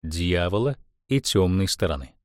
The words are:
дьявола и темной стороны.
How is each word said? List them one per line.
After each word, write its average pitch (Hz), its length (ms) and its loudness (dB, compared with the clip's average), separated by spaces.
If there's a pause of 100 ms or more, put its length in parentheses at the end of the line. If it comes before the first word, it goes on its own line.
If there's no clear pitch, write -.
дьявола 87 760 0 (300)
и 135 140 0
темной 95 460 2
стороны. 73 580 -4